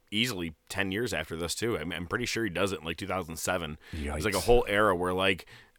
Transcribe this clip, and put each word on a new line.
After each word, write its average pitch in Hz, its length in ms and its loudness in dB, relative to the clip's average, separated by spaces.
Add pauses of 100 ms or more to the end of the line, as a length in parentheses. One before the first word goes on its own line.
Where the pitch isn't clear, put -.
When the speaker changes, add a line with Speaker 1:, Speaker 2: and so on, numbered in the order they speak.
(100)
Speaker 1:
easily 104 440 -2 (140)
ten 98 240 -2
years 104 220 -2
after 80 220 -4
this, 82 180 -4
too. 107 240 -2
I'm, 80 120 -6
I'm 85 160 -6
pretty 113 200 -2
sure 113 180 -2
he 104 60 -2
does 90 220 0
it 80 80 -6
in, 76 40 -12
like, 85 140 -6
two 98 80 -8
thousand 90 300 -4
seven. 85 420 -2 (140)
It's 76 340 -4
like 101 80 2
a - 20 4
Speaker 2:
Yikes. 90 80 2
Speaker 1:
whole 120 240 6
era 101 260 6
where, 90 200 0
like, 95 320 2 (320)